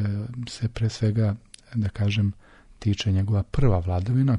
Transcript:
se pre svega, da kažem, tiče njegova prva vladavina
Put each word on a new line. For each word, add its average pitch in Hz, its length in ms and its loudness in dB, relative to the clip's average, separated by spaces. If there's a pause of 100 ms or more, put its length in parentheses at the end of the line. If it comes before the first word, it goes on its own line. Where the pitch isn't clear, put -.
(480)
se - 200 -4
pre 113 200 -2
svega, 107 460 0 (400)
da 107 140 0
kažem, 101 440 0 (460)
tiče 101 340 0
njegova 98 300 2
prva 107 360 4
vladavina 107 600 0